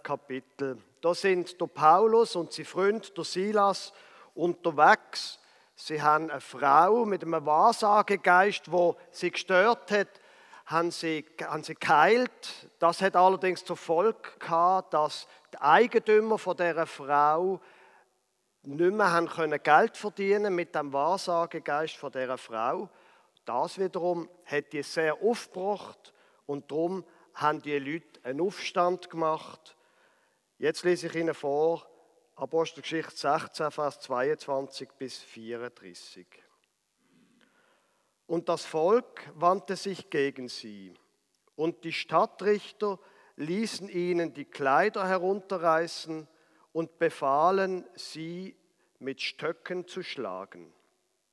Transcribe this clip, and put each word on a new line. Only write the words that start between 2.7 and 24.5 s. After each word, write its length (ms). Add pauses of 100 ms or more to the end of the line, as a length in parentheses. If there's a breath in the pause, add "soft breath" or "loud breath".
der 60
Silas, 680 (440 loud breath)
unterwegs. 1040 (340 soft breath)
Sie 260
haben 300
eine 100
Frau 640
mit 200
einem 200
Wahrsagegeist, 1300
wo 240 (140 loud breath)
sie 220
gestört 580
hat, 320 (460 loud breath)
haben 240
sie, 340 (160)
haben 220
sie 100
geheilt. 1040
Das 240
hat 140
allerdings 500
zur 120
Folge 600
gehabt, 560
dass 340 (240 loud breath)
die 100
Eigentümer 760
von 180
dieser 300
Frau 720 (1000 loud breath)
nicht 320
mehr 180
haben 160
können 360
Geld 340
verdienen 560
mit 220
dem 180
Wahrsagegeist 1000
von 160
dieser 260
Frau. 500 (580 soft breath)
Das 340
wiederum 500 (160)
hat 280